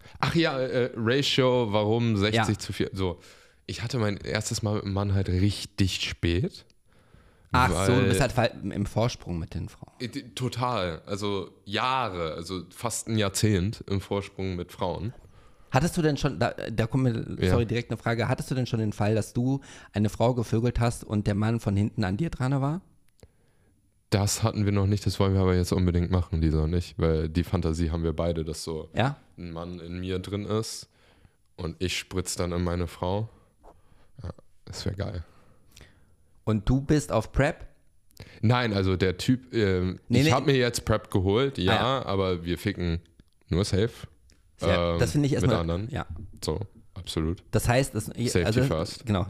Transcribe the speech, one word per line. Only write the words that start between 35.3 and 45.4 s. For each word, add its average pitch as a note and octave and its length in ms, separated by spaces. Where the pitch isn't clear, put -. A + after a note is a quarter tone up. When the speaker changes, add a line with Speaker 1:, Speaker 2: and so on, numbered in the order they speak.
Speaker 2:
Und A2 240
du C3+ 140
bist D3 280
auf G#2+ 220
Prep? C#3+ 340
Speaker 1:
Nein, A#2+ 320
also F#2+ 220
der F2+ 200
Typ, - 380
ähm, F#2 440
Speaker 2:
Nee, A#2+ 120
Speaker 1:
ich C#3 60
Speaker 2:
nee. D#3+ 60
Speaker 1:
hab C#3 120
mir C#3 120
jetzt A#2+ 280
Prep - 260
geholt, G#2+ 460
ja, F2+ 160
Speaker 2:
Ah, G#2 40
ja. - 60
Speaker 1:
aber F#2 380
wir F2 140
ficken F2 420
nur F2 160
safe. G#2 260
Speaker 2:
Sehr, E2+ 360
Speaker 1:
Ähm, E2+ 40
Speaker 2:
das - 140
finde D3 140
ich C3+ 60
Speaker 1:
mit G#2+ 100